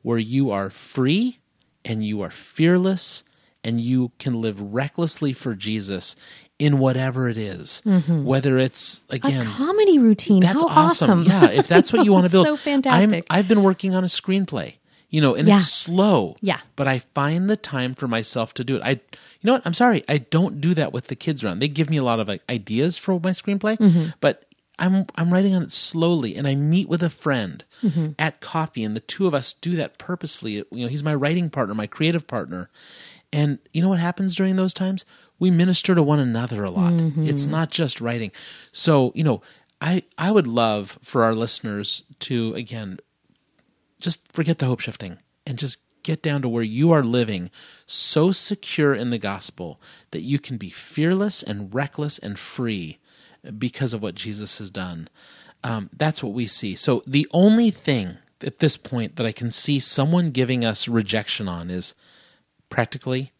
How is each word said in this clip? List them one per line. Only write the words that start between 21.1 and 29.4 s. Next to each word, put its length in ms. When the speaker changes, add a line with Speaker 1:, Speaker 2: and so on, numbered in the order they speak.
Speaker 1:
kids 280
around. 160
They 80
give 240
me 60
a 60
lot 160
of, 80
like, 220
ideas 480
for 220
my 120
screenplay, 460
Speaker 2:
Mm-hmm. 280
Speaker 1:
but 260
I'm, 260
I'm 180
writing 220
on 80
it 80
slowly, 640
and 120
I 80
meet 320
with 160
a 60
friend 540
Speaker 2:
Mm-hmm. 340
Speaker 1:
at 240
coffee, 420
and 120
the 60
two 260
of 80
us 180